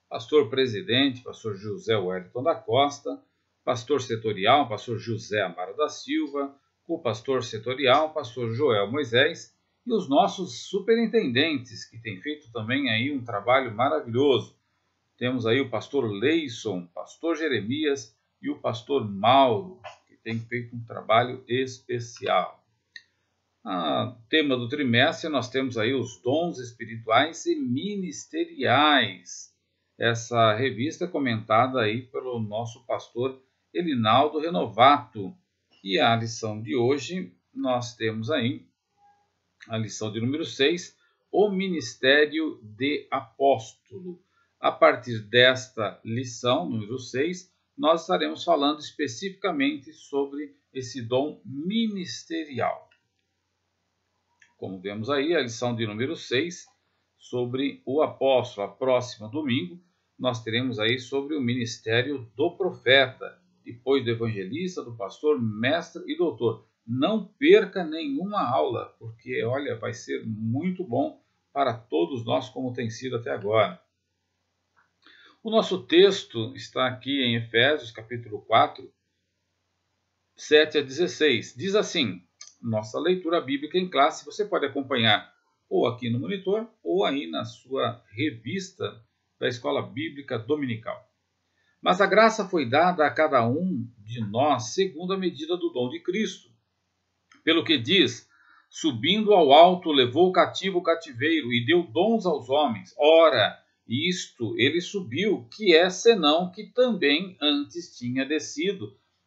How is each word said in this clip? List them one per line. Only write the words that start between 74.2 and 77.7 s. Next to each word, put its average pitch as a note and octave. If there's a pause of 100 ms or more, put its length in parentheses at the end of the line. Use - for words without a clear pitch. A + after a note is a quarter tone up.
O A3+
nosso G3+
texto E3
está B2+
aqui B2+
em A#2
Efésios, A#2+